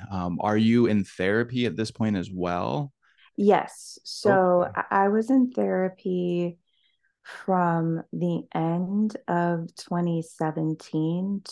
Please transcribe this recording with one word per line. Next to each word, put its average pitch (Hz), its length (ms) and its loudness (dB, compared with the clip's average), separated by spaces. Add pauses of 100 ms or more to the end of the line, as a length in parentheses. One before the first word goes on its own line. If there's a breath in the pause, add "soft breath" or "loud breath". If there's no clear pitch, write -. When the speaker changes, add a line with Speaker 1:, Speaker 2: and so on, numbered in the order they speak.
Speaker 1:
um, 90 300 -4
are 107 160 0
you 113 300 6
in 104 180 2
therapy 120 600 -2
at 113 100 -4
this 110 160 -4
point 110 240 -2
as 92 160 -4
well? 95 640 -4 (420 soft breath)
Speaker 2:
Yes. - 720 0
So 185 580 2
Speaker 1:
Okay. - 260 -4
Speaker 2:
I, 196 160 2
I - 40 2
was 220 200 0
in 254 220 4
therapy 180 1080 -2 (640)
from 165 800 0 (120)
the 170 300 -2 (120)
end 180 640 -2 (100)
of 175 480 -2
twenty 175 460 -2
seventeen 160 1200 -4 (100)